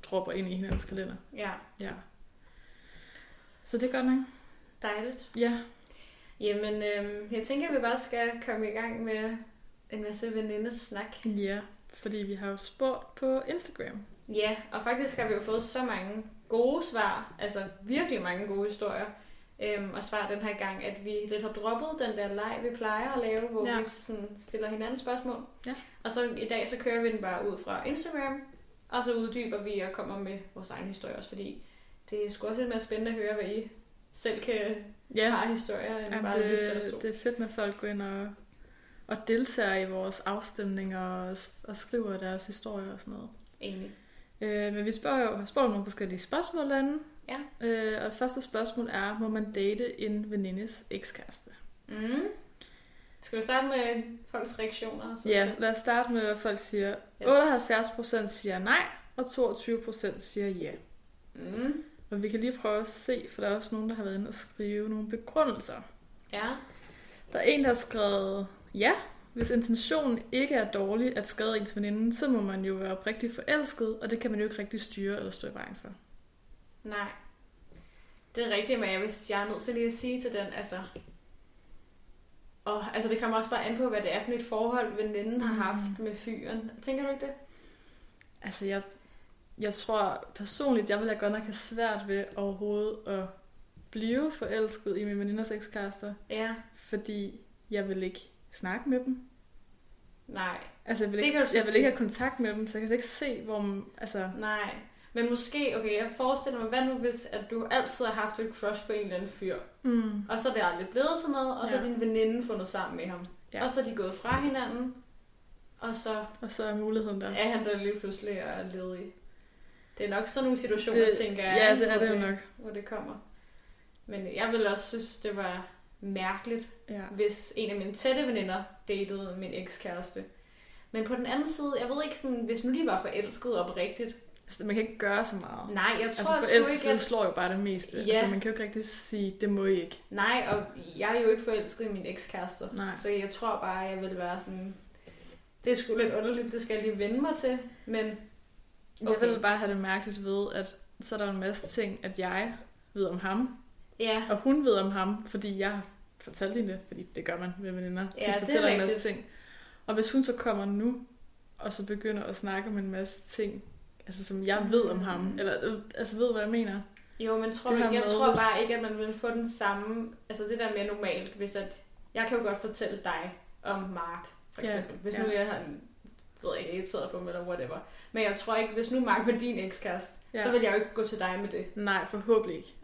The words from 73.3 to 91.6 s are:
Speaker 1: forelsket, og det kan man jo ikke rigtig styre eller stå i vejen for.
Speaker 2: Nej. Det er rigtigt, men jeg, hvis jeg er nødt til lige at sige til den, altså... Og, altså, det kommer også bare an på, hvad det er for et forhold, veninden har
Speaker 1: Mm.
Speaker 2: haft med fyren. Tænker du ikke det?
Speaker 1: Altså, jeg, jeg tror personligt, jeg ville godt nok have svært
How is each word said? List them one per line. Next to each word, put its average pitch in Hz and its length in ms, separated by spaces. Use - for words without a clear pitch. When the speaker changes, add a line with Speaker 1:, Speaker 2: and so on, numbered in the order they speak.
Speaker 1:
forelsket, 254 640
og 220 100
det 226 100
kan 233 120
man 208 80
jo 208 60
ikke 214 140
rigtig 202 220
styre 196 360
eller 190 140
stå - 160
i - 60
vejen - 280
for. - 80
Speaker 2:
Nej. 208 240
Det 233 100
er 220 40
rigtigt, 214 300
men 196 120
jeg, 190 80
hvis 214 300
jeg 202 120
er 202 80
nødt 214 120
til 247 120
lige 233 120
at 233 80
sige 247 280
til 247 100
den, 202 160
altså... 202 200
Og, 208 300
altså, 220 140
det 226 100
kommer 226 180
også 220 120
bare 233 160
an 226 120
på, 254 120
hvad 214 120
det 180 140
er 208 80
for 240 80
et 240 100
forhold, 233 540
veninden 214 460
har 226 120
Speaker 1:
Mm. 220 60
Speaker 2:
haft 202 400
med 214 160
fyren. 220 560
Tænker 269 220
du 277 60
ikke 277 160
det? 277 80
Speaker 1:
Altså, 196 240
jeg, 196 160
jeg 208 160
tror 208 600
personligt, 220 540
jeg 208 100
ville 220 160
godt 208 160
nok 214 100
have 214 120
svært 214 540